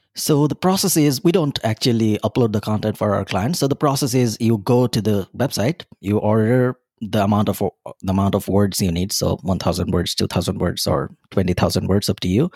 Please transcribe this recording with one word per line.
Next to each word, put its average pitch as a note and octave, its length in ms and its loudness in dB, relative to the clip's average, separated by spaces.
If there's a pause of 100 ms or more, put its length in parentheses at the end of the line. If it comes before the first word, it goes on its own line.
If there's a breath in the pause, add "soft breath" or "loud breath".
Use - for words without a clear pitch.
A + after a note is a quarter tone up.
(160)
So D3 320 2
the C#3 80 -4
process F#3 400 0
is, D3 260 2
we E3+ 80 4
don't D#3+ 320 0
actually A2 600 0
upload A2+ 280 2
the G#2 80 0
content G#2+ 380 -2
for G#2 160 0
our G2 100 -2
clients. G#2+ 360 -2
So C#3 80 2
the C3+ 80 0
process D3+ 380 0
is B2 260 2
you A2+ 180 2
go A#2+ 300 2
to A#2 120 0
the G2+ 360 0
website, B2 480 -2 (160)
you G2+ 180 0
order A#2 580 2 (260)
the G#2+ 200 0
amount G#2 280 2
of, - 80 -2
the - 520 -6
amount G2 240 2
of G2 140 0
words G2 320 2
you F#2+ 100 0
need. F2+ 220 -2
So - 300 0
one F#2 160 -2
thousand F2 320 -2
words, F2 240 -2
two - 120 -2
thousand F#2+ 320 -2
words, - 280 -2
or D2+ 240 -2 (200)
twenty F2+ 220 0
thousand F#2 360 0
words, G2 200 0
up G2+ 120 -4
to F#2 80 -4
you. A#2+ 280 2